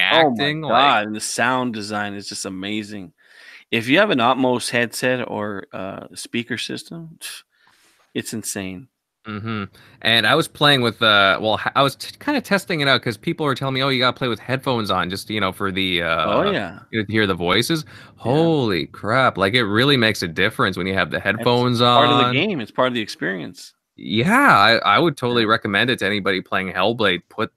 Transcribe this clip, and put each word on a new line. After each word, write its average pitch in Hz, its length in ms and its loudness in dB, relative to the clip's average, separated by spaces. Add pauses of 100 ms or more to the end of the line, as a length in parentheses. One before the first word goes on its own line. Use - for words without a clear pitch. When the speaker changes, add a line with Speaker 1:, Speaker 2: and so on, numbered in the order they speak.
(120)
Speaker 1:
Oh 131 200 4
my - 0 -
Speaker 2:
acting, 147 300 -2
like 143 100 -4 (100)
Speaker 1:
God, 117 260 2
and 107 80 -8
the 107 60 -8
sound 123 520 -2
design 104 420 -6
is 101 140 -12
just - 160 -10
amazing. 101 640 -8 (600)
If 117 180 0
you 156 100 4
have 208 100 4
an 143 100 0
Atmos 127 520 2
headset 123 580 -2
or, 104 440 -8
uh, 98 420 -12
speaker 117 420 -8
system, 160 640 -12 (920)
it's 120 200 -8
insane. 101 540 -10 (400)
Speaker 2:
Mm-hmm. 104 380 -8 (360)
And 113 240 2
I 120 100 4
was 160 120 0
playing 143 340 2
with, 117 200 -2
uh, 101 400 4
well, 104 220 0
h-, - 120 -4
I 139 80 4
was 135 120 0
t-, - 240 -14
kinda 294 220 -2
testing 185 380 -2
it 139 80 0
out 127 140 2
'cause 117 160 -4
people 160 280 -4
were 135 100 2
telling 135 180 -4
me, 131 100 -2
"Oh, 139 60 0
you 131 100 0
gotta 123 180 2
play 127 120 -2
with 110 100 -2
headphones 123 500 -2
on 90 200 0
just, 95 200 -8
you 107 120 -4
know, 95 100 0
for 95 200 -4
the, 92 300 0
uh, 82 240 2
Speaker 1:
Oh, 117 180 2
yeah. 113 360 -4 (120)
Speaker 2:
you 110 80 -2
know, 107 60 -2
to 107 60 -8
hear 107 160 2
the 95 80 2
voices." 110 480 0 (400)
Speaker 1:
Yeah. - 0 -
Speaker 2:
Holy 127 640 0
crap. 120 500 0
Like, 98 160 2
it 123 120 4
really 123 320 2
makes 110 260 2
a 92 40 -2
difference 92 500 0
when 90 100 -4
you 95 60 -2
have 90 180 -2
the 76 60 -2
Speaker 1:
It's 92 60 -6
Speaker 2:
headphones 120 580 2
Speaker 1:
part 123 300 6
of 120 60 4
the 123 80 4
Speaker 2:
on. 123 80 0
Speaker 1:
game. 165 280 -2
It's 101 100 -10
part 127 160 0
of 123 60 -2
the 120 80 -2
experience. 156 720 -10 (240)
Speaker 2:
Yeah, 160 600 2
I, 110 200 6
I 101 220 2
would 160 180 0
totally 120 260 0
Speaker 1:
Yeah. 104 60 2
Speaker 2:
recommend 110 400 0
it 117 100 -2
to 101 60 -2
anybody 98 360 -2
playing 95 300 -4
Hellblade. 95 560 0
Put - 300 -6